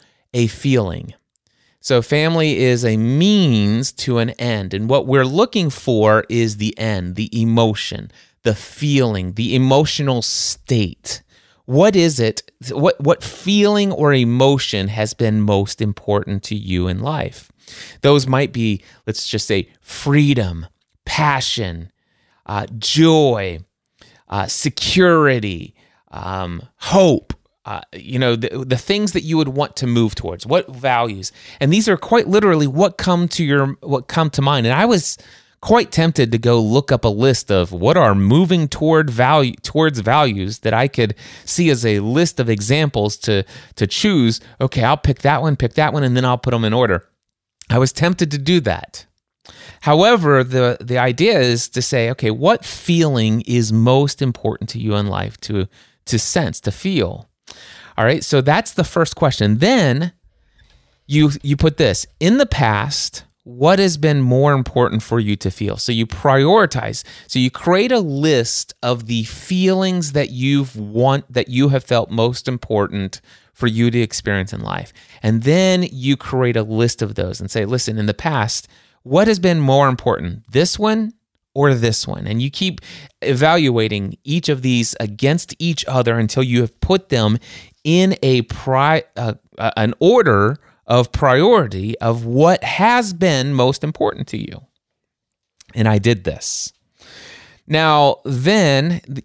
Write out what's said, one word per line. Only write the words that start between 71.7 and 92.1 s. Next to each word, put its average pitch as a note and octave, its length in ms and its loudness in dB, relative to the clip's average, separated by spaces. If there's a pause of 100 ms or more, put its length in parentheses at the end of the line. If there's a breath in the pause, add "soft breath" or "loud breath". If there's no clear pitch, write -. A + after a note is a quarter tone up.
felt A#2 260 -2
most A#2 380 -2
important G2+ 720 -4 (320 soft breath)
for - 160 -2
you A#2 240 0
to A#2+ 80 0
experience G2+ 520 -4
in - 80 -10
life. - 320 -8 (300 loud breath)
And A2+ 220 0
then F#3 480 2
you C3 240 -2
create B2 400 -2
a A2 80 0
list A2 360 0
of A2 140 -4
those A2 260 -6
and G2 80 -8
say, A2 160 -2
"Listen, A2+ 340 -4
in G#2 80 -2
the G#2 80 0
past, B2+ 520 -4 (360 soft breath)
what E3+ 260 2
has G#3+ 100 2
been E3+ 220 2
more C#3 280 4
important, G#2 640 -2
this - 280 0
one G#3+ 340 0 (420)
or C#3+ 180 4
this A#2 340 0
one?" - 200 -8
And A2+ 160 -2
you C3+ 80 -4
keep F#3 300 -6 (420 loud breath)
evaluating B2 1000 0
each D#3+ 260 -2
of C3+ 100 -2
these B2 380 0
against C3 640 -2
each E3 260 -4
other A#2 320 0
until A2+ 240 0
you B2 180 0
have A#2 200 -4
put F#3 280 0
them A2+ 300 2 (460 loud breath)
in F3+ 360 2
a C3 220 2
pri-, C#3 640 0 (120)
uh, A2+ 180 -4 (220)
uh, A2+ 200 -4
an A2 240 0
order D3+ 580 4 (300 soft breath)
of A#2+ 240 2
priority C3 880 2
of A#2 240 -2